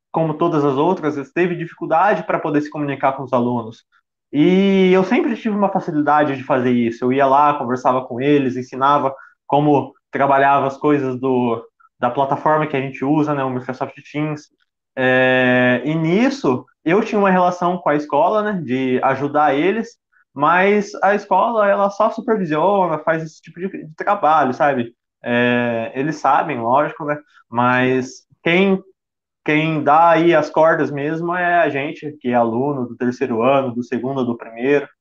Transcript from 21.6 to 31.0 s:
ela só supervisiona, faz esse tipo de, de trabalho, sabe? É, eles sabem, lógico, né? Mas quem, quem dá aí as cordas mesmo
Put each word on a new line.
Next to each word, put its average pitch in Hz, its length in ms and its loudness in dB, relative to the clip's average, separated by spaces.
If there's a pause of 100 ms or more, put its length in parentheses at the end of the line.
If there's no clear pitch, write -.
ela 202 220 2
só 214 200 0
supervisiona, 185 880 0
faz 160 240 -2
esse - 180 -16
tipo 165 180 -20
de, 185 80 -6
de 156 280 -14
trabalho, 156 580 2
sabe? 131 400 0 (300)
É, 120 720 0
eles 151 220 -4
sabem, 143 420 0
lógico, 143 440 0
né? 147 140 -4 (320)
Mas 127 800 0 (160)
quem, 190 360 2 (640)
quem 156 400 0
dá 160 280 4
aí 165 240 4
as 151 140 2
cordas 156 420 2
mesmo 160 440 -6